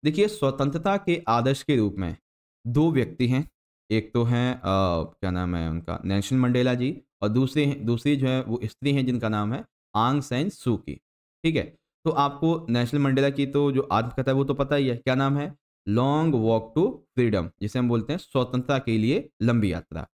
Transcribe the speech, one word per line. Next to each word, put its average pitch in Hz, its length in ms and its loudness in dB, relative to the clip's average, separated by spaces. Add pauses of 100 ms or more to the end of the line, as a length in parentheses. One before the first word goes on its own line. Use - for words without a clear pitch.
देखिए, 156 240 2
स्वतंत्रता 143 720 0
के 170 300 0
आदर्श 120 340 2
के 147 120 0
रूप 107 200 2
में 90 200 -4 (500)
दो 143 260 2
व्यक्ति 127 360 0
हैं, 131 200 0 (420)
एक 110 240 0
तो 117 100 2
हैं, 123 320 0
आ, 95 480 0
क्या - 280 -8
नाम 90 240 -2
है 82 140 -2
उनका, 82 360 -6
नेल्सन 101 320 0
मंडेला 123 380 2
जी, 123 200 -4 (260)
और 104 80 0
दूसरे 131 360 2
हैं, 139 200 -2
दूसरी 120 300 0
जो 135 120 0
है 131 160 0
वो 110 220 -4
स्त्री 135 280 -2
हैं 139 120 0
जिनका 117 240 -2
नाम 107 240 -2
है 143 100 -8 (320)
आंग 127 280 2
सैन 135 260 -4
सू - 280 -2
की, 69 180 -10 (480)
ठीक 160 120 0
है। 104 80 0 (420)
तो 156 60 0
आपको 151 580 0
नेल्सन 120 280 0
मंडेला 139 340 2
की 139 160 -2
तो 143 240 0
जो 131 120 0
आत्मकथा 123 480 0
है 135 40 2
वो 139 80 2
तो 143 120 -2
पता 143 200 -2
ही 139 120 0
है, 120 100 -2
क्या 127 180 -2
नाम 139 220 2
है, 147 160 -6 (340)
लॉन्ग 139 500 2
वॉक 113 380 0
टू 190 140 2 (260)
फ्रीडम, 104 340 2 (120)
जिसे 107 180 -4
हम 123 100 2
बोलते 117 240 0
हैं 190 60 -6
स्वतंत्रता 127 600 -2
के 113 180 0
लिए 131 320 0 (120)
लंबी 110 320 2
यात्रा। 80 420 -10